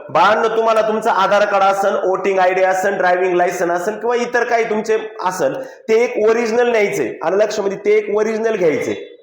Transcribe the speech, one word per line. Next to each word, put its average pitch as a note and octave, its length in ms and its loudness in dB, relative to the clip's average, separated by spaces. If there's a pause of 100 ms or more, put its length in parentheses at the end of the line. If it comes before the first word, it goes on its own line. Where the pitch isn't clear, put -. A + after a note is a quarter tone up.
बाळांनो G#3 380 2
तुम्हाला A3 340 2
तुमचं G#3+ 280 0
आधार G3 360 2
कार्ड G3 180 2
असन, G3 300 2
वोटिंग F#3+ 460 0
आयडी F#3 240 2
असन, F#3+ 340 0
ड्रायव्हिंग F3+ 380 2
लायसन्स F3+ 460 0
असन G#3 100 -4
किंवा A3 240 -2
इतर A#3+ 280 -2
काही A3+ 260 0
तुमचे G#3+ 280 -2 (280)
असन, D#3+ 280 -2 (360)
ते A3 140 4
एक A3 260 0
ओरिजिनल A#3+ 420 0
न्यायचे. G3+ 540 0
आलं E3+ 120 0
लक्षामध्ये? G3+ 400 -2
ते G#3 140 0
एक G#3 240 0
ओरिजिनल A3 400 -2
घ्यायचे. C#3+ 680 -2